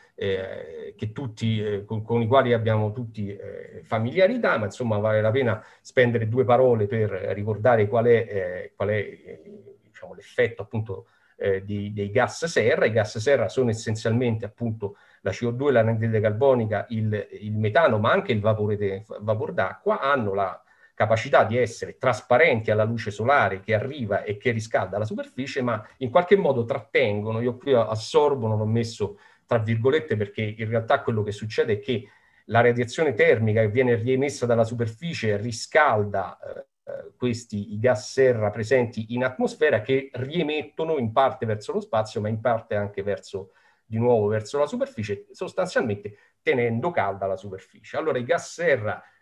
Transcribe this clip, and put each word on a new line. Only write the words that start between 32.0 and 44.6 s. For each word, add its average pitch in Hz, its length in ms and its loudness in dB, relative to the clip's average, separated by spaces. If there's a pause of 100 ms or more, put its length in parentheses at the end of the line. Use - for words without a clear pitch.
la 113 160 2
radiazione 123 540 0
termica 113 460 4
che 107 80 2
viene 120 260 2
riemessa 127 500 0
dalla 117 180 4
superficie 117 760 -4
riscalda, 107 1000 0
eh, - 540 -16
eh, - 260 -14
questi, 110 560 -6
i 104 60 -6
gas 120 320 0
serra 120 400 2
presenti 117 640 -2
in 123 80 -2
atmosfera 123 580 0
che 135 320 0
riemettono 151 840 -4
in 113 120 -2
parte 127 360 0
verso 107 260 -6
lo 208 80 -4
spazio, 110 400 -4
ma 107 80 -4
in 113 100 -4
parte 113 360 -2
anche 101 260 -4
verso, 95 500 -6 (320)
di 110 140 -8
nuovo 113 300 4
verso 110 320 -2
la 147 80 2